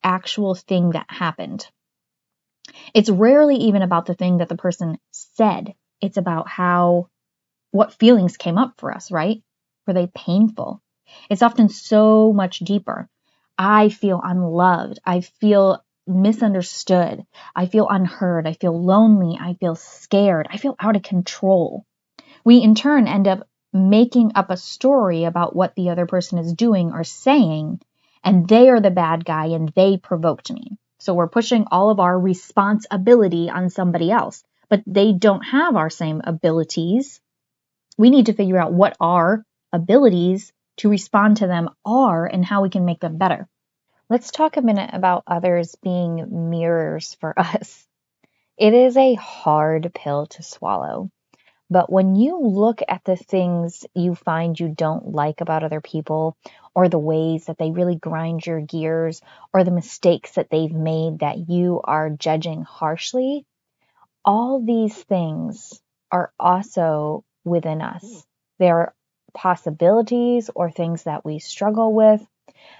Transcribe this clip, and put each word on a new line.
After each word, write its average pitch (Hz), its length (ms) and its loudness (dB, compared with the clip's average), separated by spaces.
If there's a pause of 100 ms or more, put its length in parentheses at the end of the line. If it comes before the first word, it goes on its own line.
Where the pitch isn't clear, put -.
actual 190 500 -2
thing 180 380 -2
that - 180 -6
happened. - 580 -8 (1300)
It's 214 160 2
rarely 269 460 4
even 214 260 0
about 180 240 -2
the 180 80 -4
thing 180 240 0
that 170 100 -2
the 170 80 -8
person 175 440 -6 (120)
said. - 600 -4 (280)
It's 196 160 -6
about 175 300 -4
how, 175 600 0 (640)
what 208 220 0
feelings 220 440 4
came 175 220 -2
up 247 180 -2
for - 160 -10
us, - 180 -16
right? 185 320 -4 (440)
Were 196 60 -2
they 180 140 0
painful? 208 720 -2 (500)
It's 202 120 0
often 226 280 4
so 214 640 4
much 190 280 -2
deeper. 196 500 -6 (480)
I 214 320 4
feel 196 340 -2
unloved. 180 800 0
I 180 180 -2
feel 196 600 2 (220)
misunderstood. 190 1200 0 (300)
I 180 100 -2
feel 214 240 2
unheard. 180 560 -2
I 160 80 -6
feel 170 260 -4
lonely. 185 600 4
I 175 160 -8
feel 170 200 -4
scared. 196 760 -2
I 208 60 -12
feel 277 220 -6
out 214 160 0
of 190 60 0
control. 185 840 -2 (600)
We 240 120 10
in 220 180 6
turn 277 320 2
end 196 200 0
up 190 200 -2 (240)
making 220 640 4
up 190 140 0
a 185 80 -4
story 202 640 0
about 170 320 -2
what 180 200 -2
the 180 140 -2
other 175 160 -2
person 180 340 -4
is 170 140 -4
doing 190 380 0
or 165 120 -6
saying, 165 760 0 (440)
and 180 240 4
they 240 220 8
are 240 120 6
the 196 100 4
bad 165 320 0
guy 156 240 -4
and 160 220 -4
they 190 280 4
provoked 165 540 -4
me. - 260 -14 (220)
So 190 140 -4
we're 175 140 0
pushing 226 440 0
all 190 180 2
of 202 100 2
our 180 200 2
responsibility 196 1300 2
on 180 200 -4
somebody 175 420 -2
else, - 320 -4 (260)
but 208 160 2
they 202 280 2
don't 185 280 2
have 294 340 0
our 160 140 0
same 156 340 -8
abilities. 165 960 -2 (760)
We 220 120 6
need 254 180 6
to 220 60 0
figure 185 240 0
out 175 160 0
what 190 260 4
our 175 460 0 (260)
abilities 185 800 2 (260)
to 208 120 0
respond 208 480 2
to 208 100 -2
them 170 220 -4 (160)
are 175 400 0
and 180 180 -2
how 202 180 -2
we 196 80 0
can 180 160 -2
make 170 140 -4
them 160 180 -8
better. 180 300 -2 (640)
Let's 240 220 -4
talk 311 260 -2
a 285 40 -4
minute 214 320 -2
about 185 340 -2
others 175 540 -2
being 170 680 -6
mirrors 165 720 -4
for 160 160 -8
<laughs> - 40 -4
us. - 460 -4 (720)
It 214 160 4
is 247 240 4
a 262 180 4
hard 160 760 -2
pill 147 340 -6
to - 160 -20
swallow, 85 680 -8 (600)
but 180 220 0
when 190 240 2
you 294 240 0
look 214 480 0
at - 160 -6
the 185 120 -2
things 175 680 -4 (100)
you 175 180 -2
find 165 460 -6
you 165 100 -4
don't 156 420 -6
like 151 300 -4
about 160 220 -4
other 156 180 -8
people, 156 560 -6 (380)
or 180 140 4
the 170 100 -2
ways 160 460 -4
that 160 120 -12
they 160 140 -4
really 175 240 -2
grind 165 500 -8
your 165 160 -6
gears, 160 600 -6 (320)
or 190 100 4
the 180 80 0
mistakes - 640 -2
that - 160 -4
they've 160 220 -2
made 160 480 -4
that 160 300 -6
you 175 340 -2
are 156 260 -2
judging 160 520 -6
harshly, 254 840 -6 (800)
all 240 380 -2
these 226 340 -2
things 160 840 -8 (300)
are 180 280 -4
also 165 840 -2 (200)
within 165 380 -4
us. 190 440 -14 (340)
They 180 100 4
are 170 240 0 (400)
possibilities 220 1200 0
or 170 160 -4
things 165 340 -8
that 151 220 -8
we 156 140 -8
struggle 214 540 -2
with. 214 320 4 (540)